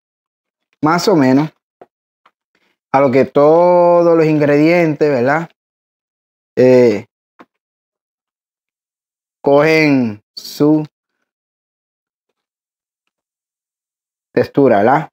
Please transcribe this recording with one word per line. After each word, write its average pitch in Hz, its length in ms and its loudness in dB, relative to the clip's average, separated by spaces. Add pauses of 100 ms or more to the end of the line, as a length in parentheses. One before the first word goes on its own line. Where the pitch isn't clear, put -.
(800)
más 165 260 -2
o 208 80 0
menos, 139 360 0 (1400)
a 135 80 -2
lo 139 120 0
que 131 120 0
todos 170 960 2
los 160 80 0
ingredientes, 151 840 -2
¿verdad? 143 400 -4 (1040)
Eh, 123 500 2 (2250)
cogen 143 800 0 (140)
su 156 500 -4 (3500)
textura, 123 460 0
¿verdad? 139 340 -2